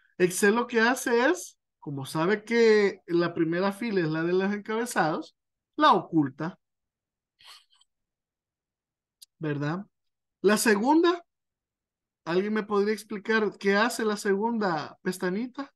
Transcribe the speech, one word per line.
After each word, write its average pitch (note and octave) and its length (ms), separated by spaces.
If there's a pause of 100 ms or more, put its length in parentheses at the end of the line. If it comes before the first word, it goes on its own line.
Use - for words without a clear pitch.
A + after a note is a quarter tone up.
(180)
Excel F3+ 360
lo A#3+ 120
que A#3 140
hace B3 500
es, - 280 (220)
como C#3 240
sabe F#3+ 400
que G#3+ 640
la E3+ 260
primera F3 400
fila G3 300
es D#3 60
la D#3+ 140
de F3 120
los F#3+ 180
encabezados, G#3 840 (400)
la D4+ 200
oculta. D#3+ 680 (2750)
¿Verdad? D3+ 480 (560)
La G#3 160
segunda, D4+ 680 (1000)
¿alguien F#3+ 260
me G#3+ 100
podría G#3 300
explicar G#3+ 640
qué G3 160
hace A#3 300
la G#3 140
segunda G3 840
pestañita? G3 760